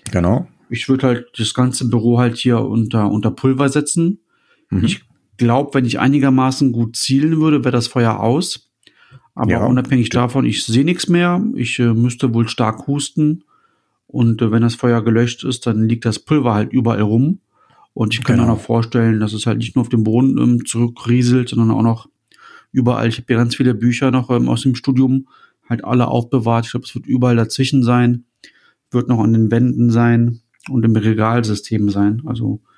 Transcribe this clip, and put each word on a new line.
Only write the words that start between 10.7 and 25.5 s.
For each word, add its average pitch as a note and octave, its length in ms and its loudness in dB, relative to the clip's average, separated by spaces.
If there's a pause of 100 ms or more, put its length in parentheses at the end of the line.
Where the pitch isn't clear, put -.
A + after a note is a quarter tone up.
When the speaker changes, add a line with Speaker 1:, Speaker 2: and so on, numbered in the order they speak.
Speaker 2:
nichts F3 240 -4
mehr. F3 360 2 (100)
Ich, - 240 -6
äh, A#2+ 140 2
müsste A#2+ 400 0
wohl A2+ 160 0
stark A2 380 -4
husten. D3+ 580 -2 (600)
Und, A#2 360 0
äh, A2 80 2
wenn A2+ 120 2
das A#2 120 0
Feuer A#2 300 0
gelöscht A#2 400 0
ist, B2+ 220 -6
dann A2 220 0
liegt A2+ 160 -2
das A2 140 -2
Pulver B2 360 0
halt G#2 180 -2
überall A2+ 300 0
rum. B2 380 0 (520)
Und A2 220 -2
ich A#2 80 -8
kann A#2+ 140 0
mir A#2+ 60 2
Speaker 1:
Genau. A#2 120 2
Speaker 2:
noch A2 60 -4
vorstellen, A2+ 600 0
dass G#2+ 120 -4
es G#2+ 140 -8
halt A2 120 0
nicht A#2 160 -6
nur B2+ 80 0
auf A2 60 -6
dem A#2 160 0
Boden, B2 340 2
ähm, A#2+ 260 0
zurückrieselt, A#2+ 840 0
sondern A2+ 240 0
auch A2 100 0
noch A#2 260 0 (640)
überall. A#2 360 0
Ich A2+ 100 -4
hab - 80 -14
hier B2 100 0
ganz A#2+ 200 0
viele B2 180 2
Bücher A#2+ 380 0
noch, B2 180 -2
ähm, B2 180 0
aus A#2+ 140 -2
dem B2+ 140 0
Studium C3 500 0 (420)